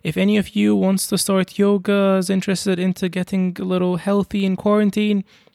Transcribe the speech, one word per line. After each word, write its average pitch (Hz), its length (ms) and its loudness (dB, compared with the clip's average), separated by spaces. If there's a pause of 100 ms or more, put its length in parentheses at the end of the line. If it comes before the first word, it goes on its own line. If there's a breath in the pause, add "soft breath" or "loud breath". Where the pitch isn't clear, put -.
if 160 140 -4
any 202 200 2
of - 180 -2
you 208 200 2
wants 190 320 0
to 202 100 -2
start 190 420 -2
yoga, 202 600 2
is 180 100 -4
interested 190 500 -2
into 185 300 -2
getting 185 500 -2
a 196 40 -6
little 180 340 0
healthy 202 480 -2
in 190 100 0
quarantine, 208 680 0 (300 soft breath)